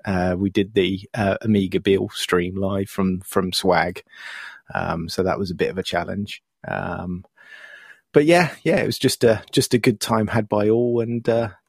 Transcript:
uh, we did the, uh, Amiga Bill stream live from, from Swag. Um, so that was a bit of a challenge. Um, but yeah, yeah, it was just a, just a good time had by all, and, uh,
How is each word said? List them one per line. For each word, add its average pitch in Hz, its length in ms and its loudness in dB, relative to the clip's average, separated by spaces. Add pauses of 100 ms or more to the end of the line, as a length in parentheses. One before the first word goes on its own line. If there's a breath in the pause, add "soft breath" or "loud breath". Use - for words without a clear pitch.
uh, 90 340 0
we 98 120 0
did 104 240 -2
the, 95 260 2 (140)
uh, 98 280 0
Amiga 98 380 2
Bill 104 300 2
stream 90 480 -2
live 98 320 -2
from, 95 320 0
from 92 320 -2
Swag. 90 500 0 (680 loud breath)
Um, 85 360 -4
so - 140 -2
that 90 160 0
was 92 120 -4
a 82 40 -6
bit 87 140 0
of 87 80 -8
a 92 60 -4
challenge. 95 580 -6 (260)
Um, 90 560 -6 (880 loud breath)
but 147 140 6
yeah, 170 260 6 (120)
yeah, 165 140 2
it 110 80 0
was 113 120 -2
just - 260 0
a, 110 280 4
just - 220 2
a 123 40 6
good 110 220 2
time 110 280 0
had 110 220 -2
by 104 200 2
all, 120 320 2
and, 117 280 -4
uh, 113 200 0 (200)